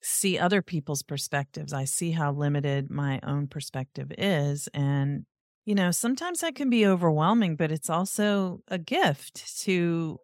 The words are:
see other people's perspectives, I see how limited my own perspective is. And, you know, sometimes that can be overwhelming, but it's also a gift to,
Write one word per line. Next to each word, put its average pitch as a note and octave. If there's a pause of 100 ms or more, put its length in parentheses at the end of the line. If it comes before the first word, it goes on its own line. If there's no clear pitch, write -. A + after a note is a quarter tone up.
see -
other F#3
people's D3+
perspectives, C#3+
I C3+
see E3+
how D#3+
limited C#3+
my C#3
own C#3+
perspective C3+
is. C#3+
And, C#3 (400)
you G#3
know, F3+
sometimes E4
that E4
can C#4+
be A3+
overwhelming, F3
but D#3
it's D#3
also F#3+
a F#3
gift -
to, E3+